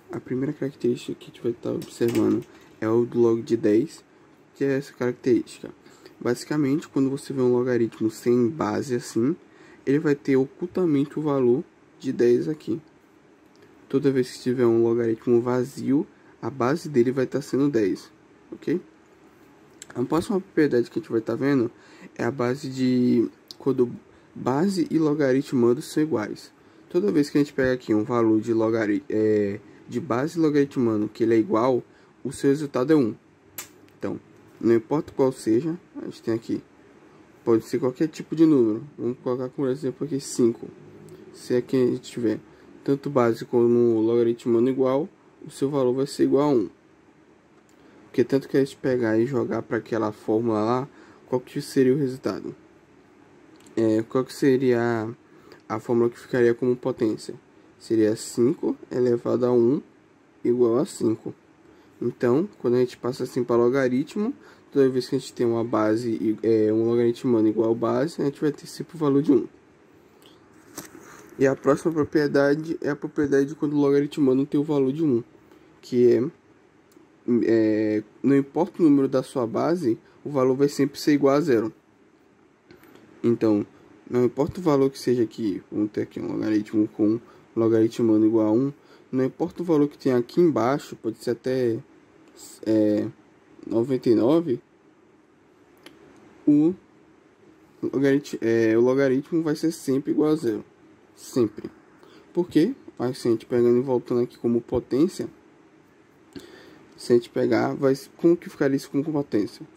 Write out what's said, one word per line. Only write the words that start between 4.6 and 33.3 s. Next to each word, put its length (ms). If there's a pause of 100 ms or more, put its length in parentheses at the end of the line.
é 120
essa 140
característica. 800 (500)
Basicamente, 680
quando 200
você 220
vê 100
um 120
logaritmo 580
sem 380
base 440
assim, 400 (520)
ele 140
vai 140
ter 220
ocultamente 840
o 40
valor 420 (340)
de 140
dez 380
aqui. 320 (1080)
Toda 240
vez 180
que 140
tiver 220
um 180
logaritmo 580
vazio, 640 (360)
a 80
base 400
dele 240
vai 120
tá 160
sendo 280
dez, 420 (400)
ok? 300 (1120)
A 80
próxima 380
propriedade 500
que 80
a 20
gente 100
vai 100
tá 120
vendo 380 (460)
é 80
a 60
base 380
de 600 (280)
quando 320 (460)
base 560
e 80
logaritmando 840
são 220
iguais. 480 (380)
Toda 220
vez 180
que 80
a 40
gente 120
pega 180
aqui 220
um 100
valor 380
de 120
logari-, 560
é, 500 (280)
de 140
base 360
logaritmando 720
que 160
ele 120
é 20
igual, 440 (420)
o 100
seu 160
resultado 420
é 40
um. 200 (840)